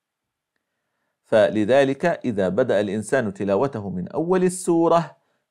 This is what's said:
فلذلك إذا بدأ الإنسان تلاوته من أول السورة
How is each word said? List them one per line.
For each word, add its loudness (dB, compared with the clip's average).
فلذلك 2
إذا -2
بدأ 0
الإنسان -2
تلاوته -2
من -8
أول -2
السورة 0